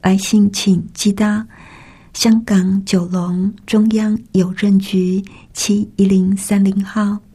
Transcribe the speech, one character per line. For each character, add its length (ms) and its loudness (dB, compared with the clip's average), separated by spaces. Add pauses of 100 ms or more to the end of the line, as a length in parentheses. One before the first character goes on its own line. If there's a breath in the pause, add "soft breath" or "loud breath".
来 160 2
信 360 2
请 420 0
寄 180 0
到 320 -2 (720 loud breath)
香 300 2
港 400 0
九 220 0
龙 460 -2 (140)
中 240 2
央 260 0 (140)
邮 240 0
政 240 2
局 420 -2 (340 loud breath)
七 420 -2
一 100 4
零 300 2
三 260 0
零 220 0
号 340 -4 (160)